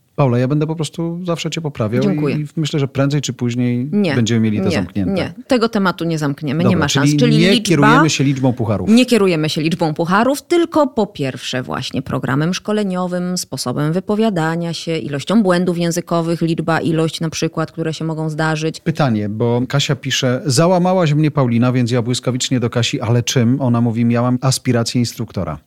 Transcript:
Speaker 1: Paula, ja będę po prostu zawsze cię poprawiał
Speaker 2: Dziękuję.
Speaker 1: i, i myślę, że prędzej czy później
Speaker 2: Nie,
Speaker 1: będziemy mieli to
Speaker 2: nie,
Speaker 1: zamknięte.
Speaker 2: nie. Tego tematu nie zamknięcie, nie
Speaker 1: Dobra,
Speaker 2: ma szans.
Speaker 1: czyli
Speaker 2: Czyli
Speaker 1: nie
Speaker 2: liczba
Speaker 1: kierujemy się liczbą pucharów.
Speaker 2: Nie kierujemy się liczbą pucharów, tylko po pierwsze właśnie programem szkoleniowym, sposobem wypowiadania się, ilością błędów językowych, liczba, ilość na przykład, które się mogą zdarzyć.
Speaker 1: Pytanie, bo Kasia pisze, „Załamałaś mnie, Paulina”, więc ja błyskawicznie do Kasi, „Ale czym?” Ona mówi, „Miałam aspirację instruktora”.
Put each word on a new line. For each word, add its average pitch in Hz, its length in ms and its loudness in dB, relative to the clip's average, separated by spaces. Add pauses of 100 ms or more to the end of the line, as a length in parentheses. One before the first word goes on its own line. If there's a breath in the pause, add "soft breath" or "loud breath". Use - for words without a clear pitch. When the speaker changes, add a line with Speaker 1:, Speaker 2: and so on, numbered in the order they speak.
(160)
Speaker 1:
Paula, 127 220 4
ja 127 100 2
będę 151 180 0
po 160 100 -4
prostu 170 480 -6
zawsze 170 260 -4
cię 160 100 -6
poprawiał 123 420 -2
Speaker 2:
Dziękuję. 151 340 0
Speaker 1:
i, 151 40 -2
i 147 60 -4 (100)
myślę, 156 240 -2
że 139 80 0
prędzej 139 320 0
czy 127 120 -4
później 123 600 -2
Speaker 2:
Nie, 190 220 2
Speaker 1:
będziemy 117 260 2
mieli 107 180 2
to 95 60 -2
Speaker 2:
nie, 101 60 0
Speaker 1:
zamknięte. 95 420 -2
Speaker 2:
nie. 170 220 -4 (120)
Tego 233 220 2
tematu 190 360 -2
nie 165 140 -2
zamknięcie, 151 400 -2
nie 170 60 2
Speaker 1:
Dobra, 185 140 4
Speaker 2:
ma 147 100 0
szans. 143 180 2
Speaker 1:
czyli 147 140 4
Speaker 2:
Czyli 151 180 4
Speaker 1:
nie 175 140 6
Speaker 2:
liczba 233 160 0
Speaker 1:
kierujemy 151 420 4
się - 140 0
liczbą 131 280 2
pucharów. 104 380 -2
Speaker 2:
Nie 247 160 6
kierujemy 190 420 2
się 160 120 -4
liczbą 156 340 -2
pucharów, 208 480 0
tylko 330 440 2
po 220 200 -2
pierwsze 127 560 -6
właśnie 120 400 -6
programem 143 520 -2
szkoleniowym, 180 840 -4
sposobem 131 540 -4
wypowiadania 170 800 -2
się, 165 260 -6
ilością 147 440 0
błędów 180 360 2
językowych, 170 640 -2
liczba, 165 380 0
ilość 160 400 -2
na 160 100 -4
przykład, 160 420 -4
które 160 220 -6
się 160 100 -8
mogą 160 260 -4
zdarzyć. 156 500 -2
Speaker 1:
Pytanie, 117 480 0
bo 117 400 0
Kasia 139 280 0
pisze, 131 500 -2
„Załamałaś 175 680 2
mnie, 151 160 2
Paulina”, 123 420 2
więc 123 180 0
ja 123 120 0
błyskawicznie 123 580 -2
do 113 100 0
Kasi, 120 300 -2
„Ale 117 220 2
czym?” 127 380 2
Ona 120 200 2
mówi, 117 240 0
„Miałam 120 360 2
aspirację 123 600 0
instruktora”. 95 680 -4